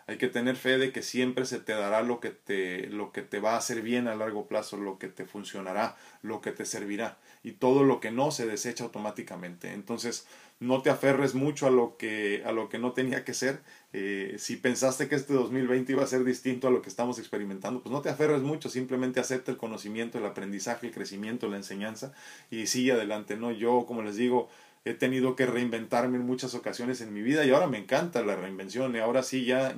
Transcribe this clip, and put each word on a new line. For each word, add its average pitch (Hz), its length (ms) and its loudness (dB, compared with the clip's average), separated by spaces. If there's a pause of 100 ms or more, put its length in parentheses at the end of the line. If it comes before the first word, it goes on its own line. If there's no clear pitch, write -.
Hay 107 100 -8
que 127 100 2
tener 127 280 0
fe 131 240 2
de 131 120 2
que 113 120 -6
siempre 127 420 0
se 123 140 -6
te 110 140 -4
dará 107 280 2
lo 120 180 0
que 107 120 -6
te, 95 560 -4
lo 104 240 -8
que 101 100 -8
te 101 180 -6
va 107 140 2
a 117 40 2
hacer 117 260 -4
bien 120 240 0
a 110 80 -2
largo 107 320 -4
plazo, 107 300 -2
lo 101 200 -4
que 95 100 -10
te 92 180 -12
funcionará, 101 720 -4 (280)
lo 107 180 -6
que 113 100 -4
te 104 140 -8
servirá, 104 540 -6 (240)
y 113 80 -10
todo 131 320 6
lo 127 160 8
que 110 100 -4
no 135 220 2
se 127 160 -2
desecha 117 380 -4
automáticamente. 98 840 -8
Entonces, 110 540 -6 (340)
no 127 240 2
te 147 80 6
aferres 135 420 4
mucho 143 320 0
a 131 60 8
lo 120 260 6
que, 107 480 -2
a 113 60 -2
lo 110 180 -2
que 113 80 -6
no 123 140 0
tenía 127 340 -2
que 123 80 -6
ser. 135 280 -2 (320)
Eh, 98 440 -4
si 117 200 -6
pensaste 131 520 2
que 151 60 2
este 143 180 0
dos 123 180 4
mil 131 160 2
veinte 127 260 2
iba 135 100 4
a 131 40 2
ser 127 160 4
distinto 127 440 0
a 127 40 6
lo 123 120 4
que 101 60 -12
estamos 120 280 -2
experimentando, 101 640 -6
pues 107 100 -10
no 143 100 -2
te 156 80 -2
aferres 147 340 4
mucho, 151 260 -2
simplemente 127 500 0
acepta 127 300 -2
el 120 80 -4
conocimiento, 110 600 -6
el 107 80 -2
aprendizaje, 98 580 -4
el 117 80 -8
crecimiento, 107 560 -6
la 101 80 -4
enseñanza, 107 560 -8 (380)
y 110 160 -4
sigue 127 240 4
adelante, 107 460 0
¿no? 117 140 -4
Yo, 117 360 2
como 117 160 -4
les 104 140 -4
digo, 123 320 2 (360)
he 117 80 -2
tenido 131 420 2
que 131 120 4
reinventarme 120 720 0
en 123 100 -2
muchas 127 260 -2
ocasiones 120 480 -4
en 113 100 -10
mi 104 120 -6
vida, 147 200 4
y 135 60 6
ahora 151 160 8
me 120 140 -2
encanta 127 440 0
la 101 120 0
reinvención, 98 600 -4
y 113 40 -2
ahora 123 240 2
sí 131 220 -2
ya, 131 320 2